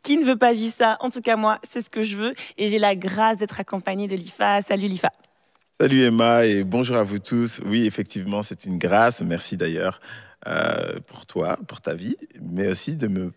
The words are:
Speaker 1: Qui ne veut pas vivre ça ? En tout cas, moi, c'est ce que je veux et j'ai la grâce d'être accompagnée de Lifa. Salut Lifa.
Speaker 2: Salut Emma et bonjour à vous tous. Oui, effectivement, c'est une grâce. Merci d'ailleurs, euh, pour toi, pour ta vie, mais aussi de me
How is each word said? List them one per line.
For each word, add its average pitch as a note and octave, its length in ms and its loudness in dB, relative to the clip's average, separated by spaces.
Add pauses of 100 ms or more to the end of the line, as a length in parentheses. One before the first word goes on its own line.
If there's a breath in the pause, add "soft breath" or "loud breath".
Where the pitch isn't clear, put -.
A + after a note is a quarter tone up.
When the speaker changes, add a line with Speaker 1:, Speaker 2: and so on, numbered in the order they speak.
Speaker 1:
Qui C#4+ 120 2
ne D#4 80 4
veut B3+ 140 4
pas A#3+ 160 6
vivre A3 200 -2
ça ? A3 280 2
En B3+ 80 -2
tout B3 100 -8
cas, A3+ 160 2
moi, G#3+ 240 2 (100)
c'est A#3+ 120 -6
ce - 80 -10
que A3 120 -2
je G#3 140 -2
veux A3+ 180 -2 (240 loud breath)
et G#3 120 0
j'ai G#3 100 2
la G3+ 160 4
grâce F#3+ 440 0
d'être G3+ 200 -6
accompagnée G3 480 -4
de F#3+ 80 -4
Lifa. G3+ 460 0
Salut G3 260 -2
Lifa. F#3 220 -2 (720)
Speaker 2:
Salut C3+ 200 6
Emma A#2 440 6
et G2+ 180 4
bonjour A#2+ 320 0
à A2 80 4
vous G2+ 160 -4
tous. A#2 460 -2
Oui, A2 200 2
effectivement, G2+ 560 -2
c'est G2+ 220 -10
une F#2 140 -4
grâce. G2+ 440 2
Merci F2 360 -4
d'ailleurs, F2 420 -2 (480 loud breath)
euh, G1+ 600 -4
pour - 180 -20
toi, E2+ 320 -4 (100)
pour - 140 -18
ta - 120 -4
vie, C#3+ 220 -6 (260)
mais F2+ 260 -4
aussi G2 280 -4
de C3 120 -4
me F#2 300 -4